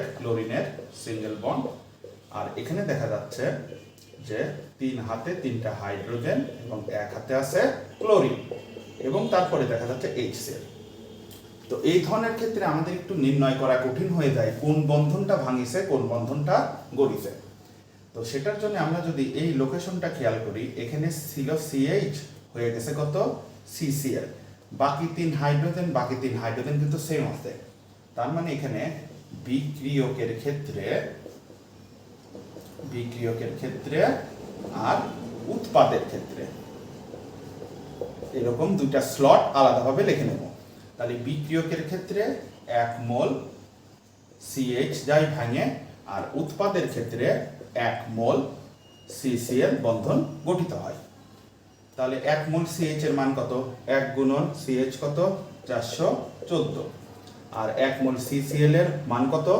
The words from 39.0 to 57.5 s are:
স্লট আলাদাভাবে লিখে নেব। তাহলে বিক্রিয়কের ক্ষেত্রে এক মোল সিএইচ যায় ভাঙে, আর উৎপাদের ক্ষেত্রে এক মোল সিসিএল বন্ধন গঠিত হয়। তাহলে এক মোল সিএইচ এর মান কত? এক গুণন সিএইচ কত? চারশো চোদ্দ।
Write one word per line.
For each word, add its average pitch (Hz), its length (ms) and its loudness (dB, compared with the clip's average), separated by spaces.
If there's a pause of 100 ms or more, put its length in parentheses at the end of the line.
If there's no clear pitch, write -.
স্লট 143 300 10 (160)
আলাদাভাবে 131 500 8
লিখে 123 200 4
নেব। - 140 -4 (540)
তাহলে 120 180 -2 (120)
বিক্রিয়কের 160 600 -2
ক্ষেত্রে 185 340 -2 (600)
এক 117 80 0 (200)
মোল 139 180 2 (1200)
সিএইচ 123 440 0 (140)
যায় 151 180 8 (100)
ভাঙে, 120 280 0 (500)
আর 98 80 -2 (180)
উৎপাদের 175 520 0
ক্ষেত্রে - 340 -2 (600)
এক 104 80 0 (220)
মোল 123 200 4 (800)
সিসিএল 127 540 2 (140)
বন্ধন 117 320 2 (300)
গঠিত 175 240 2 (100)
হয়। - 160 -8 (960)
তাহলে 131 200 0 (180)
এক 151 60 2 (120)
মোল 165 120 2 (100)
সিএইচ 151 340 0
এর 139 120 4
মান 135 180 4
কত? 123 140 -2 (440)
এক 135 80 4 (120)
গুণন 135 280 4 (180)
সিএইচ 131 400 0
কত? 147 160 0 (500)
চারশো 127 400 0 (400)
চোদ্দ। 156 280 0 (840)